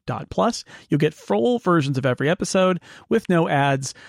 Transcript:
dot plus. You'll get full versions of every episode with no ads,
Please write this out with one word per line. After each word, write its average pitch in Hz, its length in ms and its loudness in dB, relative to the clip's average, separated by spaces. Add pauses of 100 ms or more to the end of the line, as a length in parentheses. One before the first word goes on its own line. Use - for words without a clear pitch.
dot 120 240 -10
plus. 208 360 -2 (240)
You'll 151 80 0
get 147 160 0
full 233 460 -2
versions 147 380 0
of 131 80 -2
every 131 240 0
episode 185 520 0 (260)
with 220 220 0
no 170 180 2
ads, 139 460 0 (160)